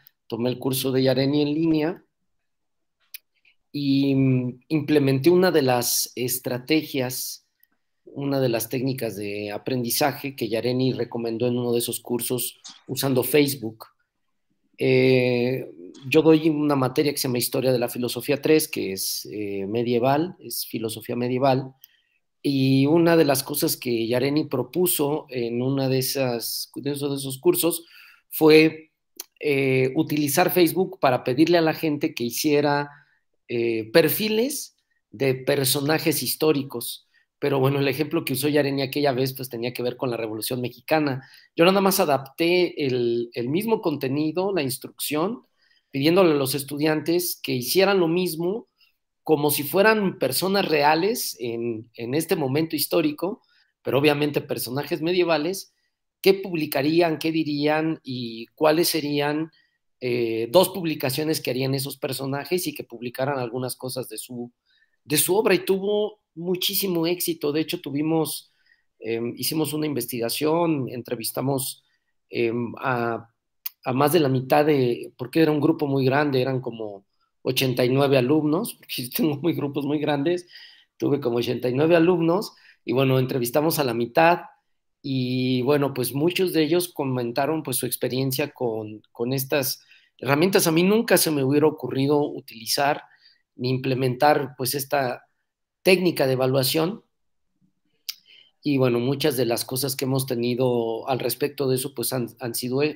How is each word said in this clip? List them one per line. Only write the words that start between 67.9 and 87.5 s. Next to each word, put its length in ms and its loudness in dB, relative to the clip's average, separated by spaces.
em, 380 -4
hicimos 380 -4
una 120 -4
investigación, 1000 -2
entrevistamos, 960 -6
em, 480 -2
a, 500 -4
a 80 -2
más 200 4
de 80 6
la 80 4
mitad 360 2
de, 520 0
porque 240 -2
era 120 6
un 80 0
grupo 260 2
muy 180 2
grande, 360 2
eran 200 -2
como 460 -10
ochenta 420 0
y 40 4
nueve 300 4
alumnos, 560 0
porque 300 -10
yo 60 -12
tengo 260 -2
muy 180 -2
grupos 320 -4
muy 120 0
grandes, 480 0
tuve 240 0
como 180 -2
ochenta 300 -2
y 60 -2
nueve 220 4
alumnos, 580 2
y 80 -4
bueno, 260 2
entrevistamos 600 0
a 60 2
la 100 -2
mitad, 460 4
y 600 -2
bueno, 320 2
pues 180 -4
muchos 400 0
de 120 4
ellos 280 0
comentaron, 720 -2